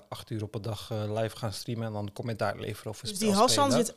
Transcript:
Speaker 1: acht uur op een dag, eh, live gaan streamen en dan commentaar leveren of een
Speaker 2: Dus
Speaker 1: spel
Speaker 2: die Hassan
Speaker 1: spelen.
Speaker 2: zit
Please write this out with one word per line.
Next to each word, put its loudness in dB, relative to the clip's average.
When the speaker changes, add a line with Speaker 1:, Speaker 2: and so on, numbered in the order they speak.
Speaker 1:
acht -10
uur -4
op -6
een -6
dag, -6
eh, -2
live -2
gaan -4
streamen -6
en -6
dan -4
commentaar -2
leveren -6
of -12
een -8
Speaker 2:
Dus -6
Speaker 1:
spel 2
Speaker 2:
die 6
Hassan 6
Speaker 1:
spelen. 4
Speaker 2:
zit -8